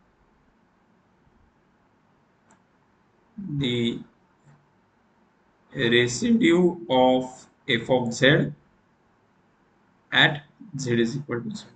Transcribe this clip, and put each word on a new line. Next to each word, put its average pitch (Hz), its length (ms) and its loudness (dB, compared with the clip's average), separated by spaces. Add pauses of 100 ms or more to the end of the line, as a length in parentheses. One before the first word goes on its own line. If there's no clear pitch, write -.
(3500)
the 120 420 -2 (1700)
residue 165 1040 2 (140)
of 127 560 2 (220)
f 117 220 -2
of 120 240 0
z 143 380 2 (1600)
at 147 300 2 (360)
z 117 220 -2
is 117 160 -2
equal 120 260 -8
to 110 80 -10
Z - 140 -14 (120)